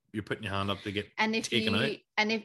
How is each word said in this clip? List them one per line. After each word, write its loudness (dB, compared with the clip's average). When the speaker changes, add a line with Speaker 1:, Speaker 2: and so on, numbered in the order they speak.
Speaker 1:
you're -4
putting -6
your -4
hand 0
up -2
to -4
get -2
Speaker 2:
And 2
if -2
Speaker 1:
taken 2
Speaker 2:
you, 4
Speaker 1:
out. 0
Speaker 2:
and 2
if, 0